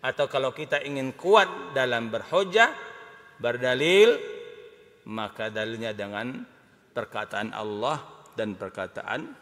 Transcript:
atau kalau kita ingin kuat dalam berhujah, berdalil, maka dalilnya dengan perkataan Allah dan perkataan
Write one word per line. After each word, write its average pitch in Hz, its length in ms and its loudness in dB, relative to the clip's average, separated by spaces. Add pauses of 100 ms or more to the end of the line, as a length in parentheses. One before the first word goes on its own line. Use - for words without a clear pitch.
atau 135 320 0
kalau 131 240 0
kita 147 240 -2
ingin 139 320 -4
kuat 185 640 4
dalam 120 320 0
berhujah, 185 640 2 (640)
berdalil, 131 800 6 (960)
maka 110 400 -6
dalilnya 110 400 -4
dengan 104 480 -6 (560)
perkataan 107 560 -6
Allah 107 480 -4 (320)
dan 107 240 -4
perkataan 101 720 -8 (140)